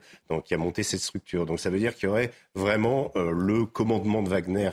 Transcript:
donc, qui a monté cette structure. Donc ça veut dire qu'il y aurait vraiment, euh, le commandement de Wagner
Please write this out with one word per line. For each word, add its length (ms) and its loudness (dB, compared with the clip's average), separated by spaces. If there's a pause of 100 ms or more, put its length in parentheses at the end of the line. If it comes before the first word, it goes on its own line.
(300)
donc, 140 -2
qui 100 -2
a 60 0
monté 240 -2
cette 160 -2
structure. 480 -4
Donc 120 -2
ça 120 -2
veut 80 2
dire 160 0
qu'il 140 -2
y 20 0
aurait 200 0 (220)
vraiment, 640 2
euh, 160 2
le 340 2
commandement 560 0
de 80 -2
Wagner 440 0